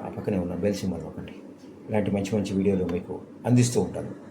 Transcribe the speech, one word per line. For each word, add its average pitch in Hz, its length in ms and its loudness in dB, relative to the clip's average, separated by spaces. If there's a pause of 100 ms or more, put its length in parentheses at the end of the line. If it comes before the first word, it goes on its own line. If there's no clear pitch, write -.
ఆ - 40 -8
పక్కనే - 280 -2
ఉన్న 87 180 -2
బెల్ 98 180 2
సింబల్ 87 300 -2
నొక్కండి. - 280 -10 (580)
ఇలాంటి 101 220 2
మంచి 98 240 0
మంచి 95 180 0
వీడియోలు 95 400 2
మీకు - 280 -6 (240)
అందిస్తూ 120 360 6
ఉంటాను. 85 300 -4 (200)